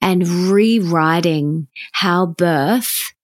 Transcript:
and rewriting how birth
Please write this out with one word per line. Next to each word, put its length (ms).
and 260
rewriting 1400
how 340
birth 840